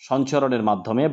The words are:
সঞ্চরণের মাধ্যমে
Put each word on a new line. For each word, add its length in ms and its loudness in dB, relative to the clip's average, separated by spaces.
সঞ্চরণের 640 0
মাধ্যমে 480 0